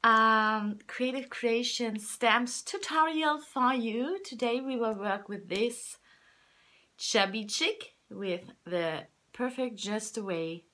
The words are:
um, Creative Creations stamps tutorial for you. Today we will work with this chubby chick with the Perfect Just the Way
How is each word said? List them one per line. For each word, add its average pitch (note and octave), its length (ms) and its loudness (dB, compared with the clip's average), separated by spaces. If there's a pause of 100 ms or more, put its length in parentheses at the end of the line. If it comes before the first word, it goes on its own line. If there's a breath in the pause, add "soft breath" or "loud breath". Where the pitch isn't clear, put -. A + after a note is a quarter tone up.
um, A3 840 6
Creative B3+ 420 -4
Creations A#3 800 -2
stamps A#3+ 520 2
tutorial D#4 760 0
for C4 340 0
you. B3 500 -2
Today B3 360 -2
we C4 160 -4
will A3+ 200 0
work G3+ 340 -4
with F#3+ 200 -10
this A3+ 480 -2 (1000 soft breath)
chubby G#3 480 0
chick F4+ 480 -4 (160)
with G3 420 -6 (140)
the E3+ 380 -2 (280)
Perfect B3 460 -4
Just G#3+ 380 -6
the A3 80 -6
Way E3 400 -4 (100)